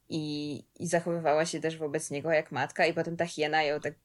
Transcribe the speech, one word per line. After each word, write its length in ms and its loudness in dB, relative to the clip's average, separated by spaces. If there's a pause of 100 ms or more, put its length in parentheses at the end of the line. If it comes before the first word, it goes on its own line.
i, 480 -4 (220)
i 80 -4
zachowywała 600 2
się 140 -4
też 180 -2
wobec 320 -4
niego 220 0
jak 200 2
matka 340 0
i 80 2
potem 220 -2
ta 100 0
hiena 360 0
ją 180 0
tak, 140 -6 (100)